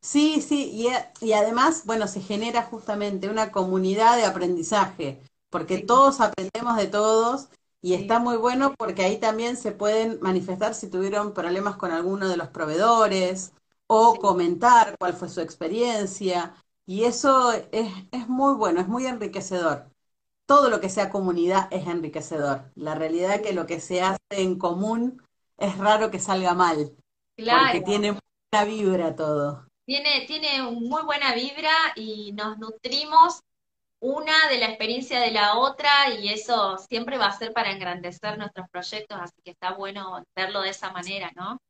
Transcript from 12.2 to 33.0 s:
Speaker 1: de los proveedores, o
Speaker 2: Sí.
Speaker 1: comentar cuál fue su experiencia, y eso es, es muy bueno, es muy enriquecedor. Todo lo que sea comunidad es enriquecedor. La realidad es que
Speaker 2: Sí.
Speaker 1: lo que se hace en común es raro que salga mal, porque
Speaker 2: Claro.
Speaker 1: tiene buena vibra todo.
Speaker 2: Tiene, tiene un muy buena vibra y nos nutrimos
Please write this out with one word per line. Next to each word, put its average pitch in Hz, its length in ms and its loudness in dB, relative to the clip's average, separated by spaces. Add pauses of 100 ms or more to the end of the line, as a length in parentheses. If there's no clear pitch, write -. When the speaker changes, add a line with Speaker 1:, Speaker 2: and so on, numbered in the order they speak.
Speaker 1:
de 180 80 -2
los 160 120 -6
proveedores, 185 1040 2 (340)
o 226 260 8
Speaker 2:
Sí. 202 60 -2
Speaker 1:
comentar 196 800 4
cuál 180 140 -2
fue 170 160 -10
su - 120 -6
experiencia, 190 1120 -4 (320)
y 202 200 0
eso 247 480 4
es, 214 380 -4 (200)
es 240 160 -8
muy 269 280 2
bueno, 185 260 2
es 185 60 -2
muy 240 200 -2
enriquecedor. 190 840 -4 (580)
Todo 277 220 8
lo 202 120 0
que 190 80 -4
sea 190 220 -2
comunidad 185 600 0
es 175 160 -6
enriquecedor. 151 880 -6
La 151 200 -8
realidad 165 400 -2
es 208 60 -2
que 208 120 -4
Speaker 2:
Sí. - 20 -2
Speaker 1:
lo 165 120 -4
que 165 140 -6
se 180 220 -2
hace 185 160 0 (120)
en 185 280 -2
común 214 640 -2 (360)
es 196 200 -4
raro 196 340 2
que 185 80 -6
salga 185 360 0
mal, 160 400 2 (520)
porque 247 340 4
Speaker 2:
Claro. - 0 -
Speaker 1:
tiene 208 360 0 (340)
buena 208 140 4
vibra 185 500 0
todo. 147 520 -2 (180)
Speaker 2:
Tiene, 285 420 0
tiene 302 380 -4
un 233 220 -6
muy 302 160 -2
buena 285 320 0
vibra 285 360 -2 (240)
y 214 380 -10
nos 214 240 -8
nutrimos 277 840 2 (580)